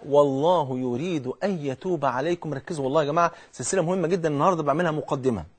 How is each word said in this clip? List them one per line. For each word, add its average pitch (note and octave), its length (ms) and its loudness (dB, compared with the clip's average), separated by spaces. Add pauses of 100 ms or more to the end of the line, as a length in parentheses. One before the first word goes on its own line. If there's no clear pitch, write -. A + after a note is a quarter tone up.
"والله C#3+ 720 4
يريد B2+ 480 -4 (180)
أن F3+ 220 -2
يتوب C#3+ 380 -4
عليكم". D3 500 -2
ركزوا C#3+ 300 -6
والله D3 180 2
يا C#3+ 40 -2
جماعة، E3 260 2 (200)
سلسلة F3 300 -2
مهمة E3+ 260 0
جدًا E3 200 0
النهاردة D#3 340 2
بعملها D#3 280 0
مقدمة. C3 540 -2 (140)